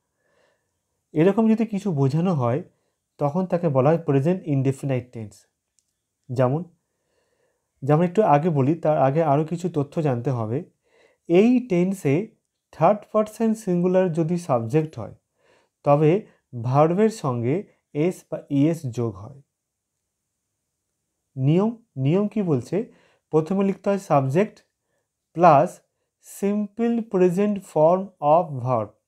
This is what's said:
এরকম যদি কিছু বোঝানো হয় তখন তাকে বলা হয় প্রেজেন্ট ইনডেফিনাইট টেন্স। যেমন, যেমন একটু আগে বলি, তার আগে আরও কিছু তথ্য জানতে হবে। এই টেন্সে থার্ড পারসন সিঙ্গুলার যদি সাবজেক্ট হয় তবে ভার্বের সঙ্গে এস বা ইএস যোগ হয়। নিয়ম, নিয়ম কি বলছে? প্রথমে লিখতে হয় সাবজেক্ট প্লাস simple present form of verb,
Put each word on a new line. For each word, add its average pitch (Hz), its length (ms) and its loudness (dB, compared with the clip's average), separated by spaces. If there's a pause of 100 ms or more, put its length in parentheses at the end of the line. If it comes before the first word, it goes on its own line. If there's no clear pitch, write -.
(1120)
এরকম 196 380 2
যদি 220 160 0
কিছু 202 260 -4
বোঝানো 156 420 0
হয় 127 280 -2 (560)
তখন 151 280 -2
তাকে 175 220 -2
বলা 135 220 2
হয় 165 80 2
প্রেজেন্ট 156 480 0
ইনডেফিনাইট 135 680 -2
টেন্স। 110 340 -16 (840)
যেমন, 131 320 0 (1160)
যেমন 151 220 2
একটু 180 180 0
আগে 156 260 4
বলি, 143 260 2
তার 156 240 -2
আগে 139 240 2
আরও 151 220 2
কিছু 170 240 -6
তথ্য 151 340 -4
জানতে 131 280 -2
হবে। 120 340 -4 (640)
এই 233 400 2
টেন্সে 180 580 -2 (460)
থার্ড 208 260 2 (140)
পারসন 214 420 -2
সিঙ্গুলার 185 580 0
যদি 165 260 -2
সাবজেক্ট 147 600 -2
হয় 107 160 -14 (680)
তবে 151 420 2 (360)
ভার্বের 160 480 2
সঙ্গে 135 520 -4 (300)
এস 165 380 -4
বা 156 80 -8 (120)
ইএস 143 360 0
যোগ 113 300 -6
হয়। - 260 -20 (1900)
নিয়ম, 175 400 0 (200)
নিয়ম 165 320 0
কি 214 140 -4
বলছে? 160 500 -2 (380)
প্রথমে 175 340 0
লিখতে 196 260 -2
হয় 196 80 0
সাবজেক্ট 147 580 0 (760)
প্লাস 165 480 4 (600)
simple 214 680 -2
present 190 460 2
form 175 460 2 (180)
of 156 240 2 (200)
verb, 117 240 -2 (200)